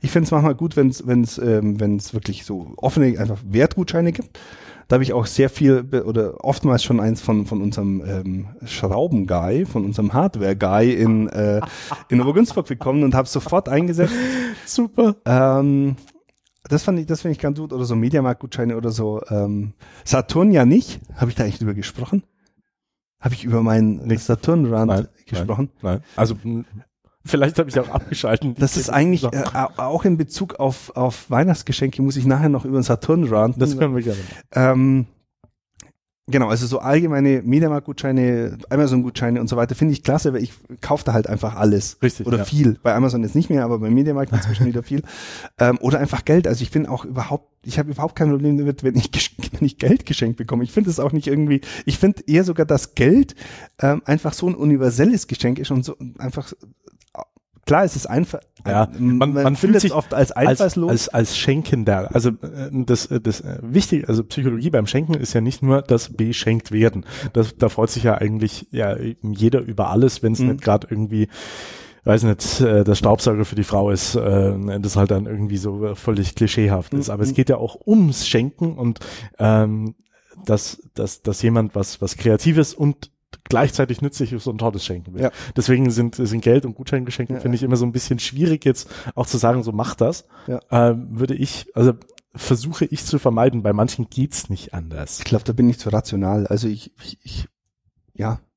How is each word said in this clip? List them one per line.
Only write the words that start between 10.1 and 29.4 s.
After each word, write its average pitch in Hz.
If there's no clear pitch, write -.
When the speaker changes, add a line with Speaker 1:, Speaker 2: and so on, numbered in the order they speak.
Speaker 1:
Hardware-Guy 107
in, 110
äh, 104
in 123
Obergünzburg 160
bekommen 135
und 131
hab's 131
sofort 175
eingesetzt. 170
Speaker 2:
Super. 226
Speaker 1:
Ähm, 135
das 151
fand 185
ich, 156
das 160
finde 165
ich 131
ganz 143
gut. 151
Oder 127
so 117
Mediamarkt-Gutscheine 123
oder 113
so, 107
ähm, 104
Saturn 165
ja 147
nicht. 170
Habe 123
ich -
da 123
eigentlich 110
drüber 107
gesprochen? 120
Habe 123
ich -
über 117
meinen 110
Speaker 2:
Nix. 110
Speaker 1:
Saturn-Run 117
Speaker 2:
Nein, 104
Speaker 1:
gesprochen? 107
Speaker 2:
nein, 92
nein. -
Also, 110
m-, 117
vielleicht 147
habe 156
ich 131
auch 123
abgeschaltet. 127
Speaker 1:
Das 139
ist 127
eigentlich, 165
Speaker 2:
So. 123
Speaker 1:
äh, 135